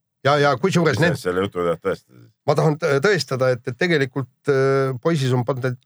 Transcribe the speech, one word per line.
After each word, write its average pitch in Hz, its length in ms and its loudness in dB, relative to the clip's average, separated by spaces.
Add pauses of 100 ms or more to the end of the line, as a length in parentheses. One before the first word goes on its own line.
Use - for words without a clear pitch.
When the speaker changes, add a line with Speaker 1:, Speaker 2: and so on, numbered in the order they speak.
(260)
Speaker 1:
Ja, 139 100 4
ja 143 140 4 (100)
kusjuures 170 400 2
Speaker 2:
Mis 156 60 4
Speaker 1:
need 165 100 2
Speaker 2:
sa - 140 -6
selle 92 160 0
jutu 90 180 -4
tahad 85 160 -2
tõestada? 64 460 -8 (240)
Speaker 1:
Ma 151 80 2
tahan 151 180 2
tõ-, 147 240 0
tõestada, 135 560 0
et, 117 60 -8 (100)
et 120 80 -12
tegelikult, 143 480 -2 (240)
äh, 135 480 0
poisis 143 320 0
on 123 160 0
poten-, 127 380 -4